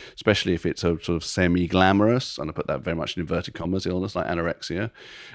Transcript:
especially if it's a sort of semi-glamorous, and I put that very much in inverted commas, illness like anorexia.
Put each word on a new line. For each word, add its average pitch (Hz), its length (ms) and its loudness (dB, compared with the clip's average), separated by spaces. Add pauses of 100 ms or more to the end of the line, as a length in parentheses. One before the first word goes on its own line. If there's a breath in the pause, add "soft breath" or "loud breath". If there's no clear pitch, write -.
(140)
especially 98 380 2
if 85 140 0
it's - 180 -2
a 85 40 2 (140)
sort 85 140 0
of 80 80 -6
semi-glamorous, 92 1120 4
and 78 140 -6
I - 20 -6
put - 140 -6
that 71 160 -2
very 85 120 -4
much 80 220 -6
in 87 60 -4
inverted 82 320 -4
commas, 90 320 -4
illness 92 280 -4
like 87 120 -2
anorexia. 85 640 -4 (440 loud breath)